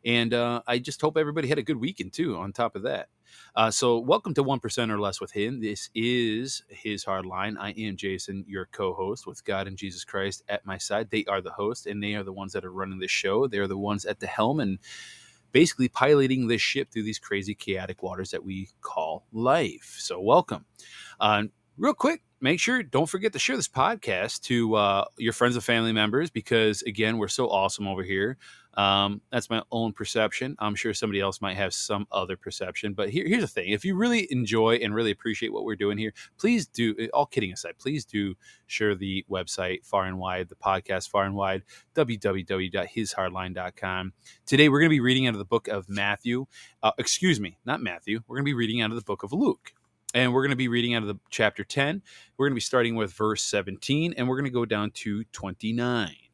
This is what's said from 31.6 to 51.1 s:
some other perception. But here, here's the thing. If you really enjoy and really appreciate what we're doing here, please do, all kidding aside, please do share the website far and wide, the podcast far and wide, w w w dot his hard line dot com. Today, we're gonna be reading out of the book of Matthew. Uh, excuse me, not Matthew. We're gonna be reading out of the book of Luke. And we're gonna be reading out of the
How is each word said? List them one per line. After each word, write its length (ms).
some 360
other 240
perception. 580
But 180
here, 160
here's 160
the 40
thing. 220
If 160
you 80
really 380
enjoy 460
and 180
really 160
appreciate 420
what 100
we're 120
doing 200
here, 160
please 260
do, 480
all 140
kidding 260
aside, 240
please 260
do 300
share 300
the 340
website 560
far 200
and 120
wide, 320
the 60
podcast 560
far 140
and 100
wide, 260
w 240
w 260
w 280
dot 160
his 260
hard 180
line 220
dot 220
com. 360
Today, 220
we're 100
gonna 100
be 100
reading 280
out 80
of 40
the 60
book 220
of 200
Matthew. 600
Uh, 160
excuse 420
me, 260
not 140
Matthew. 480
We're 100
gonna 60
be 120
reading 260
out 80
of 80
the 60
book 180
of 120
Luke. 380
And 180
we're 80
gonna 140
be 120
reading 280
out 80
of 60
the 100